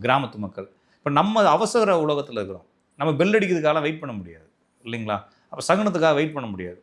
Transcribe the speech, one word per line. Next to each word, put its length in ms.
கிராமத்து 380
மக்கள். 280
இப்ப 160
நம்ம 380
அவசர 480
உலகத்துல 420
இருக்கிறோம், 280
நம்ம 160
பெல் 220
அடிக்கிறதுக்காக 440
வெயிட் 200
பண்ண 140
முடியாது, 320
இல்லைங்களா? 320
அப்ப 180
சகுனத்துக்காக 500
வெயிட் 200
பண்ண 140
முடியாது. 340